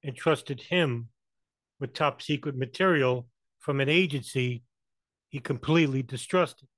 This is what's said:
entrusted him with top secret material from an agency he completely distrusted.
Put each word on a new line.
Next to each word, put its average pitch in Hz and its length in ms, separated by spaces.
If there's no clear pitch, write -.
entrusted 143 560
him 127 500
with 135 140
top 147 300
secret 143 340
material 131 720
from 139 240
an 135 80
agency 131 720
he 143 100
completely 139 640
distrusted. 131 640